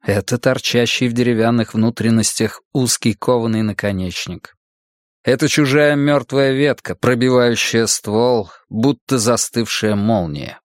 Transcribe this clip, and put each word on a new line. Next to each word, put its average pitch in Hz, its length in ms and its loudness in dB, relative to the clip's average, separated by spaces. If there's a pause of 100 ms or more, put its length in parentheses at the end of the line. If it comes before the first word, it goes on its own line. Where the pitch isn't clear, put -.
Это 101 360 -2
торчащий 123 680 0
в 117 60 -2
деревянных 117 600 0
внутренностях 110 880 0 (120)
узкий 120 400 0
кованый 113 480 0
наконечник. 95 920 -6 (680)
Это 131 240 0
чужая 147 480 2
мертвая 139 560 0
ветка, 135 440 -2
пробивающая 120 880 2
ствол, 113 680 0 (160)
будто 127 500 -2
застывшая 113 760 -2
молния. 87 640 -2 (120)